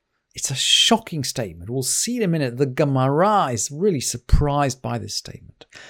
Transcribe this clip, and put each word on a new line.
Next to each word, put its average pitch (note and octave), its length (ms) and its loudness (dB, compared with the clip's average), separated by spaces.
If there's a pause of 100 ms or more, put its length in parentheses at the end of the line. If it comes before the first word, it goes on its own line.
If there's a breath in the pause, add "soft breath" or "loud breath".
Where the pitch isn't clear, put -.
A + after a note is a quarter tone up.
(360)
It's - 160 -4
a C3 40 -4
shocking - 680 2
statement. F#2 480 -8
We'll C3 100 -2
see A#3 360 -2
in A#3 60 0
a F#3+ 40 2
minute. C#3 300 0
The C#3 100 2
Gemara C#3+ 800 2
is B2 240 -4
really E3 280 0
surprised C#3+ 800 0
by A#2+ 200 -6
this G#2+ 160 -8
statement. - 500 -14 (240 loud breath)